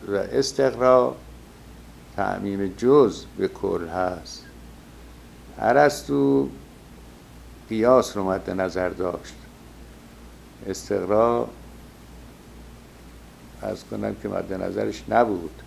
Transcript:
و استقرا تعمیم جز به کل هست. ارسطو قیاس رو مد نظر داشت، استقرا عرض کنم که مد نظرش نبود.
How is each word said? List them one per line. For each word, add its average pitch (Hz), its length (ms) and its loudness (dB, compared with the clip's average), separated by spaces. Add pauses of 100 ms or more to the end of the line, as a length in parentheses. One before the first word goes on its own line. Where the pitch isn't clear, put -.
و 101 60 -4
استقرا 127 1000 2 (1000)
تعمیم 98 640 -4
جز 123 460 4 (140)
به 95 100 0
کل 87 400 -4
هست. 90 560 -6 (1120)
ارسطو 139 920 2 (1200)
قیاس 113 480 4
رو 95 140 -2
مد 95 200 -2
نظر 92 380 -2
داشت، 87 460 -6 (1300)
استقرا 107 840 0 (2250)
عرض 101 220 -8
کنم 107 380 -6
که 104 60 -6
مد 95 240 -6
نظرش 92 560 -6
نبود. 104 580 0